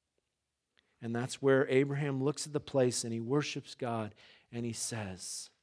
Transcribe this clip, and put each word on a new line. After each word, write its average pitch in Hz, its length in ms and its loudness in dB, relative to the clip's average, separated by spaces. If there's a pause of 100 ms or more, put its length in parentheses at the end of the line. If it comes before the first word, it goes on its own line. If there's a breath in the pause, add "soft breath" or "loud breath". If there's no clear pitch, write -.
(1000)
And 117 120 -4
that's 120 280 -4
where 135 260 6
Abraham 139 560 2
looks 147 240 -2
at 147 60 -8
the 147 60 -2
place 127 440 2
and 117 100 -4
he 113 60 -2
worships 139 560 -2
God 113 400 -6 (360 loud breath)
and 117 140 -6
he 117 60 -4
says 107 800 -8 (140)